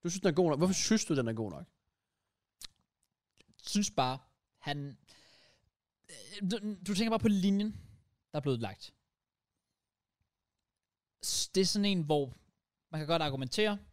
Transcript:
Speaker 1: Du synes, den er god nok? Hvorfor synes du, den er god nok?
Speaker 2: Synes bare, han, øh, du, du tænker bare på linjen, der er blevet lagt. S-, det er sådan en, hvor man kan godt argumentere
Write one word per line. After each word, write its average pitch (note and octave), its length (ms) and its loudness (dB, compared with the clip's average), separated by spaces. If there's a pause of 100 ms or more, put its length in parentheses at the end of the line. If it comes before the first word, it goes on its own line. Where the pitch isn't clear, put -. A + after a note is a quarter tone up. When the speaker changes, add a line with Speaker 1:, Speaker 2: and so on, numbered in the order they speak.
Speaker 1:
Du F3 60 -4
synes, F#3 100 -6
den G3 80 2
er D#3+ 40 4
god E3 180 4
nok? C#3+ 80 2
Hvorfor F#3 160 2
synes - 300 2
du, D#3 120 0
den B2 120 2
er A2+ 40 -2
god A2 180 -4
nok? C#2+ 140 -12 (2000)
Speaker 2:
Synes - 280 -2
bare, C3 280 0 (400)
han, C#3+ 380 -8 (1120)
øh, F3+ 400 -6
du, A3+ 80 -2 (280)
du G3+ 80 -2
tænker A3 160 2
bare A3 80 2
på A3+ 100 2
linjen, G3+ 420 4 (640)
der D3+ 60 -4
er - 40 -2
blevet C3 180 0
lagt. G#2 320 -10 (2250)
S-, - 300 -2
det F#3+ 60 4
er F#3+ 40 4
sådan G3+ 200 2
en, F#3+ 180 2
hvor C#3+ 340 0 (540)
man D#3 100 -6
kan D3+ 80 -8
godt E3 140 2
argumentere D3+ 560 0 (140)